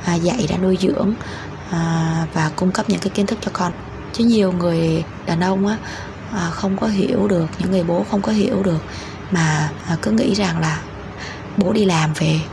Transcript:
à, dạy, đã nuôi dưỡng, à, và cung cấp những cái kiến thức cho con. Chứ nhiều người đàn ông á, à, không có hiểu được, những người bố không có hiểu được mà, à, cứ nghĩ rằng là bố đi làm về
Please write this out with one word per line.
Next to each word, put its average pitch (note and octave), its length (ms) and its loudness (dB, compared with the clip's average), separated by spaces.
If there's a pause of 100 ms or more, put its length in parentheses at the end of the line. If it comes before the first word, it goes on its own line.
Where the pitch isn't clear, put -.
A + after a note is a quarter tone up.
à, F3 100 2
dạy, E3+ 360 2
đã F3 60 0
nuôi F#3 240 2
dưỡng, G3 340 2 (560)
à, E3 640 0
và D#3 220 2
cung F#3 140 2
cấp G#3 180 -2
những F#3 120 2
cái F#3+ 100 -2
kiến G3+ 160 0
thức A3+ 160 -2
cho - 100 -4
con. F3+ 200 -2 (400)
Chứ A#3 120 0
nhiều G#3+ 280 6
người E3 520 2 (220)
đàn E3+ 140 0
ông F#3+ 260 2
á, G#3+ 100 2 (560)
à, F3 180 -2
không F#3+ 260 -2
có A3+ 100 0
hiểu G3+ 420 2
được, F3 180 2 (120)
những F#3 120 0
người F#3 140 2
bố E3+ 260 2
không G3+ 120 2
có A3 100 0
hiểu G3+ 300 2
được E3 180 2 (500)
mà, D#3 400 2 (180)
à, E3 140 0
cứ G#3+ 80 0
nghĩ A3 240 4
rằng F#3 240 0
là D#3 220 0 (760)
bố F#3 160 0
đi G#3+ 120 2
làm D#3+ 280 2
về D#3+ 280 0 (120)